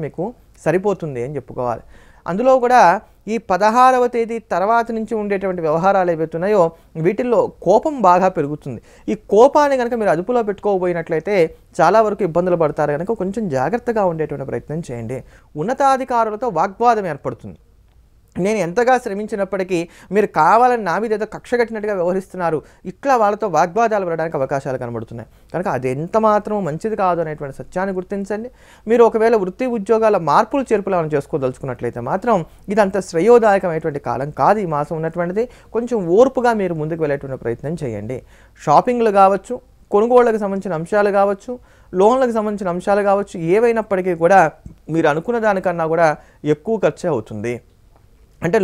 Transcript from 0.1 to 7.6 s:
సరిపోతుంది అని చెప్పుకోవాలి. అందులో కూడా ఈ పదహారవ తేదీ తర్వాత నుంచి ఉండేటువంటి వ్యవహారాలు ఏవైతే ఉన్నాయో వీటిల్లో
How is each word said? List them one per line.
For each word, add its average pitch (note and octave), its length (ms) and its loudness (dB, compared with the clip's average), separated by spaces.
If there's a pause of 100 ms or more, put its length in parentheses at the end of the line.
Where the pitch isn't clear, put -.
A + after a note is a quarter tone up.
సరిపోతుంది E3+ 600 -2
అని D3 120 -8
చెప్పుకోవాలి. B2 460 -6 (440)
అందులో B3 240 2 (100)
కూడా A#3+ 200 6 (500)
ఈ - 20 0 (140)
పదహారవ B3 540 4 (100)
తేదీ A#3 240 -2 (160)
తర్వాత A3 420 0
నుంచి A3 240 -6
ఉండేటువంటి G3 460 -4
వ్యవహారాలు F3 480 2
ఏవైతే D#3+ 260 -4
ఉన్నాయో G3 240 2 (420)
వీటిల్లో A3 360 0 (240)